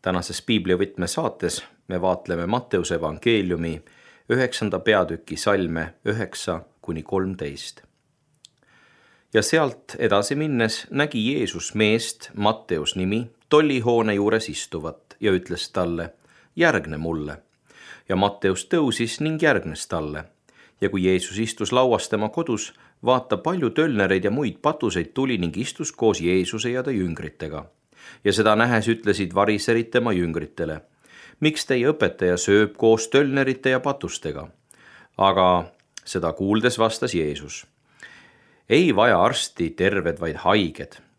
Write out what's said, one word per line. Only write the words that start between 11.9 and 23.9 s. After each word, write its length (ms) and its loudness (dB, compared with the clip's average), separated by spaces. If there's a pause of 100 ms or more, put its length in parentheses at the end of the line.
Matteus 600 -2
nimi, 340 -2 (180)
tollihoone 680 4
juures 340 2
istuvat 720 -10
ja 120 2
ütles 400 -2
talle: 400 -2 (440)
„Järgne 400 2
mulle.“ 460 -6 (680)
Ja 80 0
Matteus 520 0
tõusis 520 0
ning 220 -2
järgnes 440 0
talle. 380 -6 (560)
Ja 100 2
kui 140 0
Jeesus 340 0
istus 340 -4
lauas 360 2
tema 200 -2
kodus, 460 -4 (300)
vaata, 320 2
palju 340 -2
tölnereid 540 2